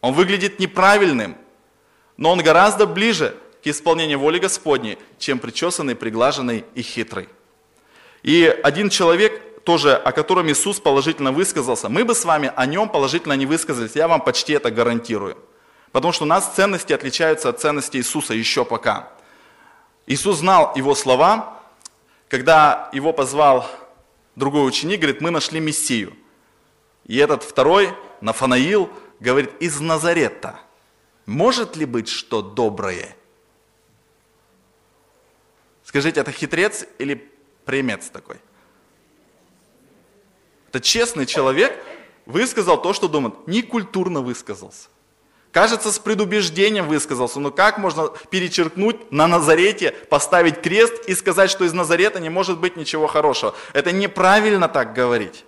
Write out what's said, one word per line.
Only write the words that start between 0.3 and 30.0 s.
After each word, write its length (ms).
неправильным, 760
но 140
он 80
гораздо 460
ближе 500
к 40
исполнению 520
воли 200
Господней, 580
чем 220
причесанный, 560
приглаженный 680
и 60
хитрый. 480
И 240
один 260
человек, 720
тоже 320
о 160
котором 380
Иисус 300
положительно 520
высказался, 580
«Мы 140
бы 100
с 120
вами 300
о 100
нём 240
положительно 440
не 120
высказались, 500
я 120
вам 140
почти 320
это 180
гарантирую». 680
Потому 200
что 140
у 20
нас 260
ценности 400
отличаются 560
от 120
ценностей 360
Иисуса 360
ещё 320
пока. 440
Иисус 320
знал 380
его 200
слова, 680
когда 680
его 200
позвал 560
другой 320
ученик, 320
говорит: 220
«Мы 100
нашли 280
Мессию». 540
И 120
этот 260
второй, 500
Нафанаил, 680
говорит: 300
«Из 180
Назарета. 800